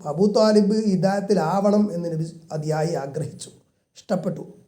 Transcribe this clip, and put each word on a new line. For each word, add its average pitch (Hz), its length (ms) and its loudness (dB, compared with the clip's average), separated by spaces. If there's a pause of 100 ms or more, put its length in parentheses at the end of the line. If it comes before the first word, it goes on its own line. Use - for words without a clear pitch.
അബൂ 156 200 2
ത്വാലിബ് 214 580 4
ഹിദായത്തിലാവണം 196 1080 2
എന്ന് 170 160 -6
നബി 160 320 -6 (120)
അതിയായി 156 420 -2
ആഗ്രഹിച്ചു, - 560 -8 (460)
ഇഷ്ടപ്പെട്ടു 180 560 -6 (160)